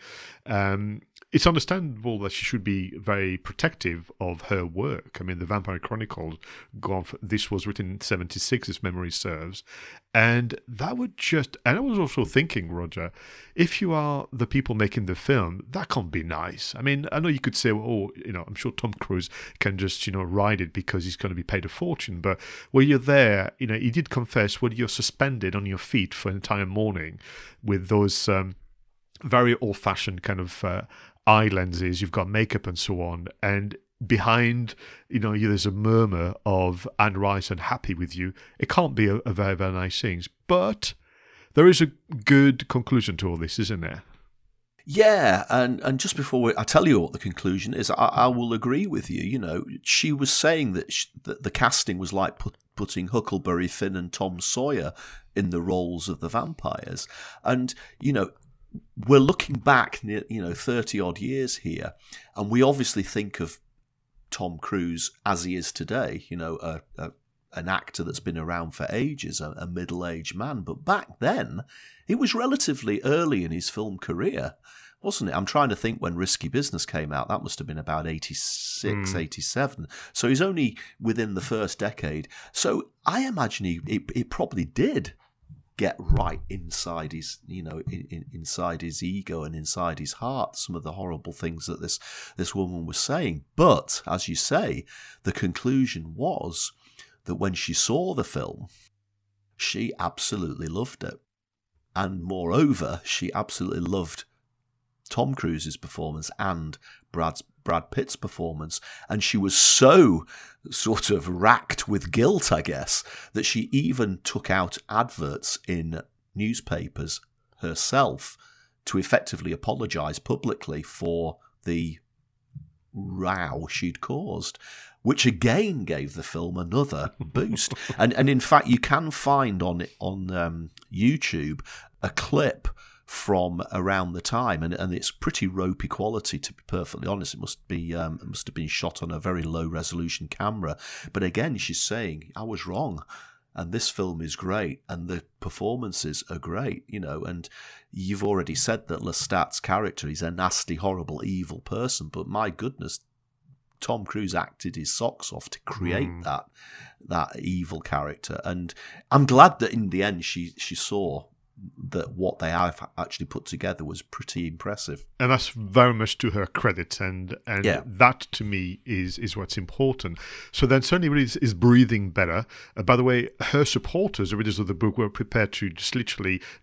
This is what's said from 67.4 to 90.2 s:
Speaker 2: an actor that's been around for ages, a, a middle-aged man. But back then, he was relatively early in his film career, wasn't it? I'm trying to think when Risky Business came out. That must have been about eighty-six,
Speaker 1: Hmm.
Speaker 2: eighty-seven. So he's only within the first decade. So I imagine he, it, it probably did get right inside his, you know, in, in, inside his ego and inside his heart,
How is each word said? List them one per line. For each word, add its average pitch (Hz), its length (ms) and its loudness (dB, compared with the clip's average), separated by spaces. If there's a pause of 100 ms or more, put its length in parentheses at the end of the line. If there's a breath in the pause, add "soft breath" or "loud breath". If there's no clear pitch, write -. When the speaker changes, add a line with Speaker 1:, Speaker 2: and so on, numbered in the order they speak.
Speaker 2:
an 87 160 -6
actor - 340 -4
that's - 160 -6
been 85 160 -6
around 82 360 -6
for - 180 -6
ages, 139 500 -4
a, 76 180 -8
a 87 100 -10
middle-aged 87 680 -6
man. 120 260 -6
But 139 220 -10
back - 360 -2
then, 139 460 -2 (420 loud breath)
he 208 80 2
was 254 180 2
relatively 131 680 0
early 139 400 2
in 80 80 -2
his 87 180 -4
film 104 300 -6
career, 87 560 -4 (480 loud breath)
wasn't - 260 -2
it? 67 60 -2
I'm 95 100 0
trying 143 240 2
to 101 60 -2
think 113 240 -4
when 87 160 -4
Risky 92 320 -2
Business 135 400 -2
came 78 260 -4
out. 67 160 -4
That - 140 -2
must - 160 -8
have 71 80 -10
been 76 100 -8
about 78 300 -4
eighty-six, 95 1040 -4
Speaker 1:
Hmm. 92 80 -2
Speaker 2:
eighty-seven. - 640 -4 (280 loud breath)
So - 140 0
he's 135 140 4
only 170 380 0 (200 loud breath)
within 110 360 0
the 90 60 -2
first 107 360 -2
decade. 78 500 -4 (240 loud breath)
So - 380 0 (160)
I 262 220 2
imagine 123 400 -2
he, 85 180 -2
it, - 300 -2
it 120 160 -2
probably - 340 -2
did 190 480 0 (640 soft breath)
get 95 200 0
right 87 420 2 (100)
inside 85 640 -8
his, 80 340 -10
you 90 160 -10
know, 80 180 -10 (100)
in, - 180 -8
in, 82 240 -10
inside 85 480 -4
his 82 200 -8
ego 90 420 -4
and 80 120 -8
inside 80 440 -4
his 73 140 -8
heart, 127 420 -4